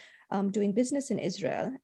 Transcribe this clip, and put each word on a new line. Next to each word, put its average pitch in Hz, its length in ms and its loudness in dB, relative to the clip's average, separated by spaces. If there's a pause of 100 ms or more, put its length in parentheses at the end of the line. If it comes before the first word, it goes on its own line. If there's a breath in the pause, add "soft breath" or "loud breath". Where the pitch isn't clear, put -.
(320 loud breath)
um, 196 200 0
doing 202 220 2
business 254 380 0
in 202 60 0
Israel, 185 560 -2 (100)